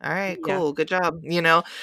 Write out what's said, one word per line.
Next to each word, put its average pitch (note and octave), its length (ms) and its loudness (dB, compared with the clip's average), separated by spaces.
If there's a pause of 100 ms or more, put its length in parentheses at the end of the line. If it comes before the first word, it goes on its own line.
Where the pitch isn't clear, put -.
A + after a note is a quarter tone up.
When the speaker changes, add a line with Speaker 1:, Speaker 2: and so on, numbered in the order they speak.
Speaker 1:
all C3+ 80 -4
right, F#3 320 -4
Speaker 2:
Yeah. - 0 -
Speaker 1:
cool, E3+ 300 0
good D#3 140 -2
job," E3+ 360 0
you E3+ 180 0
know? E3 220 6 (200)